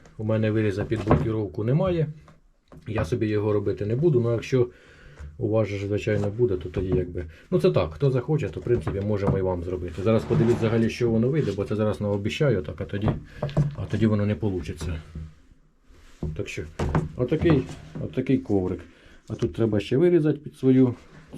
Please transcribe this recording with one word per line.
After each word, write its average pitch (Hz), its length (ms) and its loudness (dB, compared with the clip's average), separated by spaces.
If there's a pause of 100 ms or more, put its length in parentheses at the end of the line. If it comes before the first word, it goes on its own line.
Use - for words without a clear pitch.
(180)
у 110 60 -6
мене 110 260 2
виріза 104 340 0
під 104 200 -4
блокіровку 107 600 0
немає. 165 440 2 (760)
Я 107 180 -2
собі 107 220 -2
його 107 260 0
робити 101 340 -2
не 110 100 -2
буду, 143 240 4
ну, 117 120 0
якщо 120 360 0 (720)
у 107 100 -4
вас 107 200 2
же, 101 180 -6
звичайно, 101 440 0
буде, 107 260 2
то 92 120 -8
тоді 92 200 -2
якби. 87 380 -2 (240)
Ну, 180 100 2
це 185 100 4
так, 87 240 0
хто 139 160 2
захоче, 127 380 0
то, - 120 -8
в - 20 -14
принципі, 107 380 0
можемо 98 380 0
і 95 40 0
вам 92 220 -2
зробити. 90 380 -6
Зараз 110 220 4
подивіться 113 340 2
взагалі, 113 320 2
що 120 200 0
воно 113 180 2
вийде, 131 240 0
бо 98 120 -4
це 107 120 -4
зараз 107 240 0
наобіщаю, 104 600 0
так, - 180 -12
а 95 40 -6
тоді, 104 260 -2 (680)
а 104 140 -6
тоді 113 160 2
воно 104 200 2
не 107 80 0
получиться. 87 680 -6 (1300)
Так - 120 -6
що, - 140 -8 (540)
отакий, 151 460 2 (420)
отакий 127 340 0
коврик. 92 420 0 (480)
А 107 60 -6
тут - 200 -4
треба 107 260 2
ще - 160 -2
вирізати 156 420 4
під - 180 -16
свою, 131 380 6 (440)